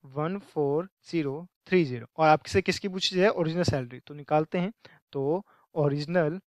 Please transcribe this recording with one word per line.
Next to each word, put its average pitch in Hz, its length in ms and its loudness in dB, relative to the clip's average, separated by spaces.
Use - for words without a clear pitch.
वन 160 220 -4
फ़ोर 151 360 0
ज़ीरो 156 360 -4
थ्री 185 180 4
ज़ीरो। 120 220 -8
और 156 100 4
आपसे 156 340 4
किसकी - 260 -4
पूछी 185 280 -4
जाए? 185 140 4
ओरिजिनल 170 340 -2
सैलरी। 127 360 -2
तो - 140 -20
निकालते 151 440 0
हैं, 180 140 -2
तो 147 320 -2
ओरिजिनल 151 640 0